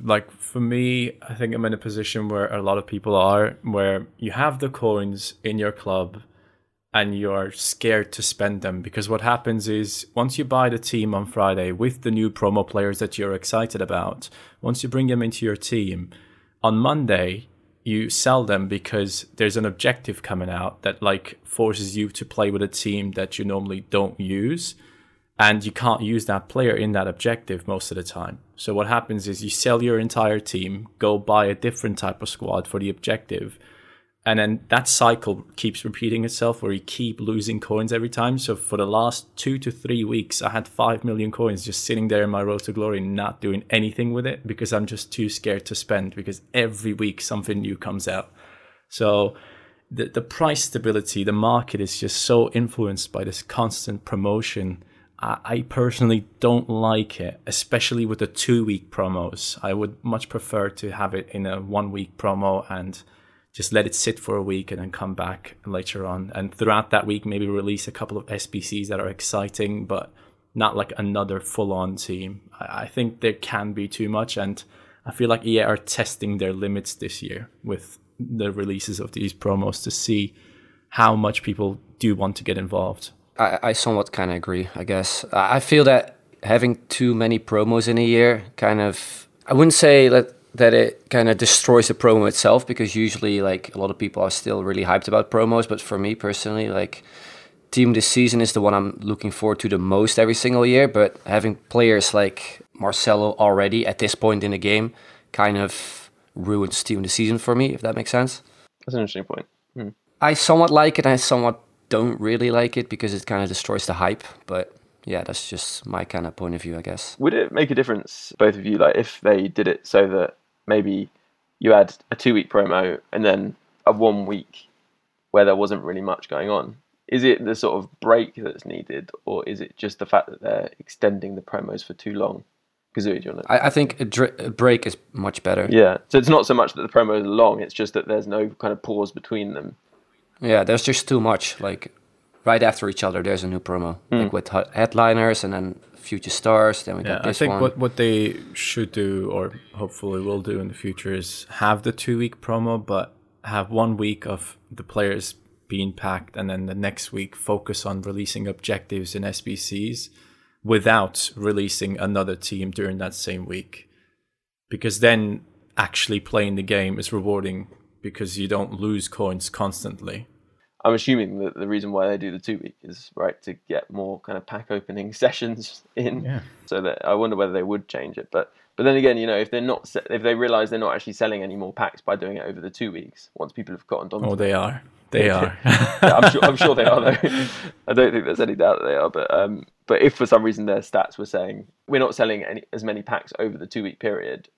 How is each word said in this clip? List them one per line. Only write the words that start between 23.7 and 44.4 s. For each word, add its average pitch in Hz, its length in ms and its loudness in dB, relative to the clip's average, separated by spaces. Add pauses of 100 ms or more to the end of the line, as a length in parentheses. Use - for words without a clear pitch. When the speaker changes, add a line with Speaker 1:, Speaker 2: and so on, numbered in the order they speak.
Speaker 1:
don't 98 300 0
use. 101 560 -4 (600)
And 107 260 4
you 107 80 -6
can't 113 300 0
use 110 240 -2
that 98 240 -4
player 123 260 2
in 107 160 0
that 95 160 0
objective 95 580 -4
most 95 240 -6
of 95 60 -10
the 92 60 -8
time. - 380 -12 (160)
So - 180 -6
what 101 140 0
happens 110 380 -2
is 101 160 -8
you 107 60 -8
sell 120 340 2
your 120 160 2
entire 110 400 0
team, 98 500 -8 (100)
go 104 180 2
buy 104 300 4
a 101 80 0
different 110 420 -4
type 92 240 -6
of 110 80 -10
squad 92 400 -6
for - 100 -6
the 98 120 -4
objective. 107 680 -6 (680)
And 110 120 4
then 107 300 0
that 127 180 4
cycle 113 600 2 (100)
keeps - 260 -4
repeating 113 440 -4
itself 117 360 -2
where 101 100 -2
you 98 80 -4
keep - 400 -6
losing 110 380 -2
coins 110 320 -2
every 120 200 -2
time. 123 260 0
So 123 180 -2
for - 220 -6
the 101 100 0
last 113 480 0
two 135 260 -4
to 127 100 -6
three 117 340 -4
weeks, 110 380 -4
I 107 80 -2
had 110 180 -6
five 113 360 0
million 110 280 -2
coins 104 320 -2
just - 200 -8
sitting 110 240 -2
there 104 140 2
in 101 60 0
my 101 140 -2
Road 104 220 -4
to - 100 -8
Glory, 104 260 -2
not 98 400 -6
doing 101 300 -4
anything 113 420 0
with 120 140 -4
it 135 200 -8